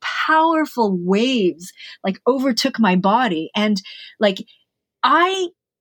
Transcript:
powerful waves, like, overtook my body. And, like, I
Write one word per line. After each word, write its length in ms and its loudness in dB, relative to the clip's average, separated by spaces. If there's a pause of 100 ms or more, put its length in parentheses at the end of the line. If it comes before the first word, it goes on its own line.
powerful 1000 0
waves, 720 0 (320)
like, 240 -2
overtook 500 0
my 180 4
body. 600 0
And, 240 0 (400)
like, 180 2 (640)
I 440 0 (320)